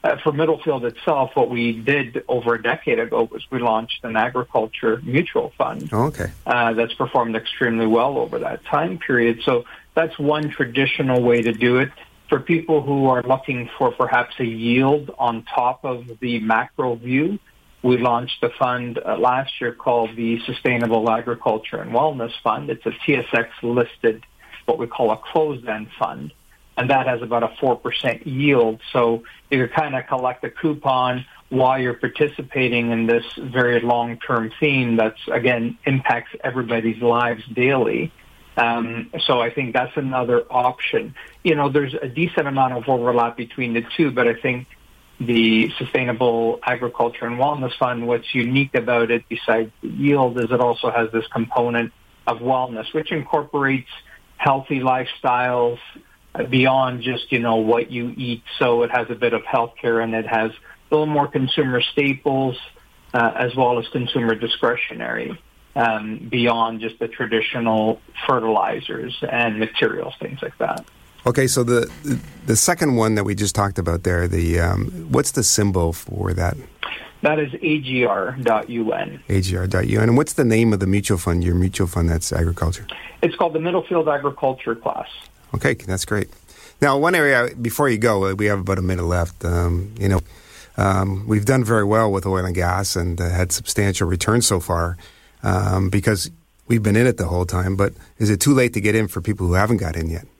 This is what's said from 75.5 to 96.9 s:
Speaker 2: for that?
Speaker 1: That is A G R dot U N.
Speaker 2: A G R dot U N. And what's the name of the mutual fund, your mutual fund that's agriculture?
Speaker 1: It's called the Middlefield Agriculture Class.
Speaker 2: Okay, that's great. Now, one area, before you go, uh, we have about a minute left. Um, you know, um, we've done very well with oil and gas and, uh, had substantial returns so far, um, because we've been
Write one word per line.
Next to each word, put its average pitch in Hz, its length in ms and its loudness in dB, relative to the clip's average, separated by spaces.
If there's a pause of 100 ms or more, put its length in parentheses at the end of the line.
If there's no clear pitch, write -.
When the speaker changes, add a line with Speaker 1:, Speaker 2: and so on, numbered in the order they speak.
Speaker 2:
for 92 400 -6
that? 87 240 -2 (640)
Speaker 1:
That 151 160 2
is 143 240 -2
A 156 180 0
G 127 260 0
R 98 360 0
dot 113 300 0
U 113 200 -2
N. - 380 -6
Speaker 2:
A 98 100 2
G 92 160 -2
R 92 120 -2
dot 95 180 0
U 107 140 2
N. 113 100 4
And 120 80 6
what's 151 160 2
the 147 100 2
name 113 300 4
of 95 60 0
the 98 80 0
mutual 98 320 2
fund, 87 240 0
your 87 100 2
mutual 90 320 2
fund 87 240 0
that's 82 240 -2
agriculture? 85 540 -2 (340)
Speaker 1:
It's 175 140 0
called 170 180 0
the 160 60 0
Middlefield 165 520 0
Agriculture 135 640 -2
Class. - 340 -6 (460)
Speaker 2:
Okay, 120 220 0
that's 98 300 -4
great. 104 220 -2 (540)
Now, 139 160 4
one 165 160 4
area, 135 400 4
before 123 340 0
you 113 120 2
go, 107 260 2
uh, 95 80 0
we 104 140 0
have 101 100 2
about 95 220 0
a - 20 -2
minute 90 240 0
left. 85 400 -2
Um, 87 540 0
you 98 100 0
know, 95 120 4 (540)
um, 98 520 0
we've 107 180 2
done 131 180 4
very 110 200 2
well 107 280 4
with 95 140 -2
oil 92 200 0
and 92 100 -2
gas 90 400 0
and, 87 260 -2
uh, 87 80 0
had 90 220 0
substantial 98 560 0
returns 107 400 2
so 92 120 2
far, 85 380 -2 (460)
um, 95 480 2
because 101 400 0 (360)
we've 117 140 2
been 104 140 4